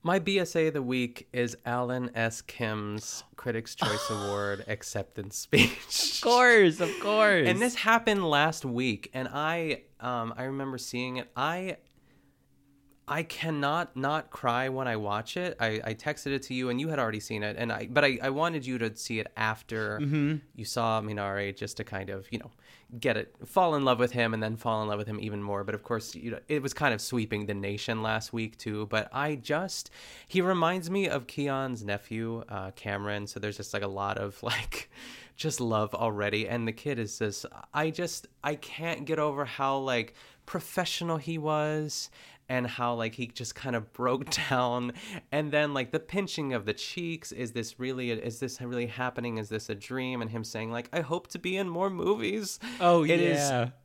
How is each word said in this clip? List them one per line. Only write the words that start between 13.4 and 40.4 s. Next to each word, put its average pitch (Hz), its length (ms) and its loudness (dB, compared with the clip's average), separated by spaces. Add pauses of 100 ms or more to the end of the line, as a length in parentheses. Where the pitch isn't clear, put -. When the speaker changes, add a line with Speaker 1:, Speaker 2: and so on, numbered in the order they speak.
Speaker 1:
not 143 340 0
cry 127 380 0
when 131 180 -2
I 117 100 0
watch 104 400 -2
it. 180 240 -2
I, 110 240 2
I 110 100 -2
texted - 340 -4
it 135 160 0
to 131 100 -6
you, 127 160 0
and 123 100 0
you 160 80 -2
had 151 120 0
already 110 200 0
seen 107 220 -4
it, 104 160 -4
and 117 140 -2
I, 107 180 -4
but 147 140 6
I, 131 180 4
I 135 80 2
wanted 151 340 0
you 127 140 -2
to 113 180 -2
see 113 220 -4
it 104 80 -2 (100)
after 110 640 -2
Speaker 2:
Mm-hmm. 147 360 2 (180)
Speaker 1:
you 110 100 -8
saw 113 360 2
Minari, 101 560 -2
just - 220 -6
to 110 60 -6
kind 95 260 -6
of, 98 200 -8
you 113 80 -4
know, 117 120 -8 (500)
get 117 160 2
it, - 180 -4 (100)
fall 175 300 4
in 139 100 2
love 123 140 6
with 120 140 4
him, 117 220 2
and 110 80 -2
then 110 140 -2
fall 110 260 0
in 107 60 -2
love 104 100 0
with 107 100 -4
him 107 120 -4
even 104 220 -4
more. 101 220 -2
But 107 100 -4
of 104 80 -6
course, - 320 -4
you 117 160 -8
know, - 80 -6 (100)
it 151 140 0
was 135 100 -2
kind 135 220 2
of 110 60 -2
sweeping 107 460 -2
the 104 80 -2
nation 104 480 -2
last 110 300 -2
week 110 240 -4
too. 107 300 -4
But 107 260 0
I 147 220 0
just, 151 560 -4 (380)
he 185 120 4
reminds 175 480 2
me 190 200 2
of 131 180 0
Keon's 135 580 -2
nephew, 113 640 -4
uh, 95 220 -6
Cameron. 101 560 -4
So - 140 -10
there's 104 160 -4
just, - 180 -8
like, 104 80 0
a 98 60 -2
lot 98 280 -2
of, 101 260 -6
<laughs> - 20 -
like, - 460 -4 (460)
just 156 240 -2
love 110 320 2
already. 104 560 2
And 117 200 0
the 113 40 -2
kid 123 280 -4
is 104 180 -4
just, 104 280 -2 (280)
I 156 160 2
just, 170 380 -6 (160)
I 151 100 0
can't 156 520 -6
get 156 120 0
over 147 260 0
how, 135 340 0
like, 127 360 0 (320)